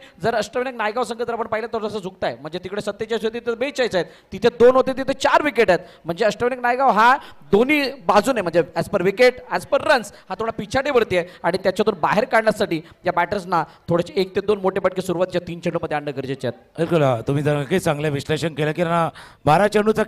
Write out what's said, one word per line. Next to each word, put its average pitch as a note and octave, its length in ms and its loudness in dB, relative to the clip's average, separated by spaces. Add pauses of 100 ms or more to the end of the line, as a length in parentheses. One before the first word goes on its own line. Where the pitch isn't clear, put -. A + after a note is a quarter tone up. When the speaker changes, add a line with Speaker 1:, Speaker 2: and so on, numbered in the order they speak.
(220)
Speaker 1:
जर A3+ 120 0
अष्टविनायक A#3+ 420 -4
नायगाव G#3+ 280 -2
संघ A3+ 180 -8
जर A#3 100 -4
आपण A3 140 -4
पाहिलं A3 200 -4
तर A3+ 120 -6
थोडंसं G#3 200 -6
झुकताय, F3+ 420 -6
म्हणजे D#3 240 -10
तिकडे G3 160 -8
सत्तेचाळीस G#3+ 440 -6
होते A3+ 160 -4
तिथे A#3 140 -4
बेचाळीस B3+ 400 -2
आहेत, E3+ 120 0 (260)
तिथे G3 160 0
दोन A#3+ 280 6
होते C4 160 2
तिथे B3+ 200 -4
चार C#4+ 300 2
विकेट A3+ 280 2
आहेत, F3 100 4 (240)
म्हणजे E3+ 200 -4
अष्टविनायक A#3+ 380 -2
नायगाव B3 280 2
हा A3+ 260 6 (360)
दोन्ही C4 400 2
बाजूने G#3 480 2
म्हणजे E3+ 220 2 (140)
as E3 160 -4
per G3 80 0
wicket, G3+ 300 4 (240)
as F3+ 60 -2 (120)
per C#4 80 2
runs C4+ 260 2 (220)
हा F#3+ 100 -8
थोडा A3+ 140 -4
पिछाडीवरती A#3+ 640 0
आहे E3+ 100 0 (160)
आणि F3+ 160 0
त्याच्यातून G3+ 420 0
बाहेर D#3+ 240 2
काढण्यासाठी G#3+ 560 0 (260)
या F3 60 0
बॅटर्सना F3 520 0 (240)
थोडेसे E3+ 320 0
एक F#3 160 -2
ते G3+ 40 0
दोन G3+ 200 0
मोठे F#3 200 0
फटके F3+ 220 -2
सुरुवातीच्या F3+ 460 -2
तीन E3+ 120 -10
चेंडूमध्ये D#3+ 360 -4
आणणं D3 200 -6
गरजेचे C3 320 -6
आहेत. - 120 -8 (180)
Speaker 2:
बिलकुल, E3 260 2
अ, B2 160 2
तुम्ही C#3+ 220 -2
जर D3 140 0
नक्कीच C#3+ 280 -2
चांगलं D3+ 260 -2
विश्लेषण D3+ 440 -4
केलं D3+ 180 -2
की E3+ 120 -2
ना, E3 260 0 (340)
बारा F3 240 4
चेंडूचा G#3+ 400 2